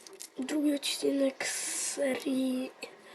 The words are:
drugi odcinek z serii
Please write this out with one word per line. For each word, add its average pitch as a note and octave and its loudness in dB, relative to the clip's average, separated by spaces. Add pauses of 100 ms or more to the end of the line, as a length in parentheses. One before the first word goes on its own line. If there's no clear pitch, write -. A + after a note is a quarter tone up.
(380)
drugi D4 2
odcinek C#4 2
z - -2
serii C4 0 (440)